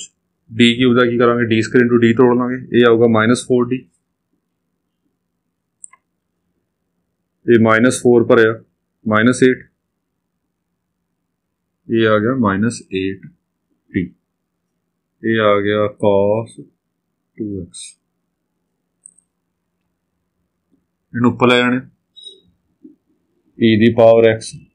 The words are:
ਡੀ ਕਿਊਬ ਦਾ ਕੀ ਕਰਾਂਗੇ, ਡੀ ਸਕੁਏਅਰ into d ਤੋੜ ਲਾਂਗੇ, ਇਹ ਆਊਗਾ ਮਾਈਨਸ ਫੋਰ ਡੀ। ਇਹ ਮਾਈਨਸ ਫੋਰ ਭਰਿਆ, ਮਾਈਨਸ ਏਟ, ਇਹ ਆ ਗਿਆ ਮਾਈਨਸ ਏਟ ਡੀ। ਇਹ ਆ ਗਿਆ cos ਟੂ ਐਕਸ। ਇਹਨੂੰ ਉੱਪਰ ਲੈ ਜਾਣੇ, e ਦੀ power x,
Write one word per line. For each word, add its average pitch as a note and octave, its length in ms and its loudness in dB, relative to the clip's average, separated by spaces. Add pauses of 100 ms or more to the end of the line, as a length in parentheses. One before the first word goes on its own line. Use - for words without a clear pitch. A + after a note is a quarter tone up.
(520)
ਡੀ A#2 240 2
ਕਿਊਬ B2 240 0
ਦਾ B2 60 2
ਕੀ A#2+ 120 -2
ਕਰਾਂਗੇ, A#2+ 280 0
ਡੀ A2 160 -2
ਸਕੁਏਅਰ A#2+ 240 0
into A#2+ 180 2
d A2+ 140 2
ਤੋੜ B2 200 2
ਲਾਂਗੇ, B2 400 -6
ਇਹ A#2+ 100 4
ਆਊਗਾ A#2 200 2
ਮਾਈਨਸ A2+ 360 0
ਫੋਰ B2 240 -2
ਡੀ। B2+ 100 -6 (3750)
ਇਹ A#2 140 2
ਮਾਈਨਸ A2+ 400 0
ਫੋਰ A#2+ 280 2
ਭਰਿਆ, A2+ 260 2 (540)
ਮਾਈਨਸ A2 360 0
ਏਟ, B2+ 260 0 (2250)
ਇਹ A2+ 180 0
ਆ G#2+ 120 2
ਗਿਆ A#2 160 -2
ਮਾਈਨਸ G#2+ 460 -2 (120)
ਏਟ F#2+ 320 -8 (680)
ਡੀ। F2+ 220 -6 (1080)
ਇਹ A2+ 160 -4
ਆ G#2 220 0
ਗਿਆ G#2 240 -2
cos G#2 800 -2 (720)
ਟੂ G2+ 240 -10
ਐਕਸ। - 220 -18 (3250)
ਇਹਨੂੰ A#2+ 200 -2
ਉੱਪਰ B2 140 -2
ਲੈ B2 100 2
ਜਾਣੇ, B2 200 -2 (1800)
e A#2 120 2 (100)
ਦੀ A#2 180 2
power A2+ 260 6 (120)
x, - 400 -16